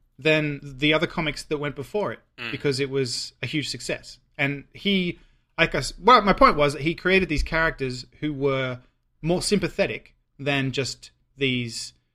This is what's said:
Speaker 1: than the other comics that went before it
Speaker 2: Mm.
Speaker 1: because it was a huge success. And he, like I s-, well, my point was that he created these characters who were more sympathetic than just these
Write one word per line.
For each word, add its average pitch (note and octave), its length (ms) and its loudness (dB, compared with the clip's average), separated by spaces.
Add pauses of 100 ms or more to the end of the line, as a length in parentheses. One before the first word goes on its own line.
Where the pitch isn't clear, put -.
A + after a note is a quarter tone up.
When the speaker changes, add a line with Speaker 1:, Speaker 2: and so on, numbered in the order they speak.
(200)
Speaker 1:
than D3+ 440 2
the C#3+ 300 0
other D#3+ 140 2
comics D3+ 360 -6
that D3+ 140 -4
went C#3+ 180 -6
before D3 360 -6
it A2 80 -12 (180)
Speaker 2:
Mm. A#2+ 120 -10
Speaker 1:
because C#3 300 -2
it C3+ 100 -2
was C3 440 -4 (100)
a - 20 -2
huge C3 240 -4
success. - 480 -8 (220)
And C#3+ 240 -4 (100)
he, F#3 460 -2 (380)
like E3 180 2
I D#3 40 -2
s-, - 200 -6
well, A#3 240 8
my G3 100 6
point A#3 220 6
was D3 180 2
that D3 80 -8
he D#3+ 140 -2
created F#3 340 2
these C#3+ 140 0
characters C3+ 640 -2 (140)
who D3+ 120 -4
were C3 460 -2 (420)
more E3+ 220 0
sympathetic F3+ 720 -2 (240)
than C3+ 320 0
just - 400 -6 (260)
these B2 560 -2 (220)